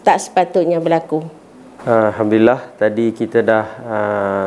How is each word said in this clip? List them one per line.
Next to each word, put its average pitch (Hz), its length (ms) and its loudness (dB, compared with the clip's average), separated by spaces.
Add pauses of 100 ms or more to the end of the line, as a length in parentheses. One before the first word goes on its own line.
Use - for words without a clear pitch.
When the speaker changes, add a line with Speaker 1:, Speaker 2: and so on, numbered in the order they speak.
Speaker 1:
tak 180 160 2
sepatutnya 175 640 0
berlaku. 160 400 -2 (640)
Speaker 2:
Alhamdulillah, 110 880 2
tadi 110 400 -2
kita 113 320 -2
dah, 110 200 2 (200)
uh, 104 600 -2